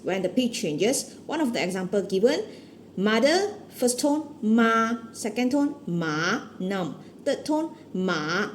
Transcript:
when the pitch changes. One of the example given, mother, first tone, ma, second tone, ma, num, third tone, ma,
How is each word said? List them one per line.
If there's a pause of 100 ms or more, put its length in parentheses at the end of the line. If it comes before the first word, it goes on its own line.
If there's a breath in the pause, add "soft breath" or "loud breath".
when
the
pitch
changes. (100)
One
of
the
example
given, (520 loud breath)
mother, (160)
first
tone,
ma, (160)
second
tone, (120)
ma, (120)
num, (300 loud breath)
third
tone, (160 loud breath)
ma,